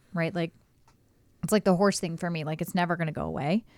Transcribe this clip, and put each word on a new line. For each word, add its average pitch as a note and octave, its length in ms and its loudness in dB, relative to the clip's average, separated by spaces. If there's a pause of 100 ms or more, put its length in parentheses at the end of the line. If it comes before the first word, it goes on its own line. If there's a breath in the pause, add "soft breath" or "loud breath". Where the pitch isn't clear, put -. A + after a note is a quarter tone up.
(140)
right? E3 200 -2
Like, E3+ 180 -4 (880)
it's E3 100 -4
like G#3+ 120 4
the F#3 120 6
horse G3 240 4
thing E3 160 -4
for F3 140 -6
me. D#3+ 140 -4
Like, D#3 180 -4
it's - 120 -6
never F3 220 2
gonna D#3+ 160 -2
go - 140 -4
away. F#3+ 380 0 (140 soft breath)